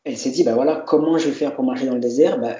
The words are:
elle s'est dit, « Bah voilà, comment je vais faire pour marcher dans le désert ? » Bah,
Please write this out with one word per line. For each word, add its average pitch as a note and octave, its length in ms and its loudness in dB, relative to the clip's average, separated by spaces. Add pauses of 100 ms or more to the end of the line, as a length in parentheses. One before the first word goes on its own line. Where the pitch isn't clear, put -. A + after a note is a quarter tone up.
elle A#2 120 -8
s'est - 140 -4
dit, « E3 140 2
Bah A2+ 100 2
voilà, C#3+ 320 0
comment D#3 300 2
je D3 100 0
vais C3+ 80 -2
faire C#3 180 -4
pour C3 120 -2
marcher B2+ 200 -2
dans B2+ 100 -2
le A#2+ 40 -2
désert ? » B2 420 2
Bah, G#2+ 180 -4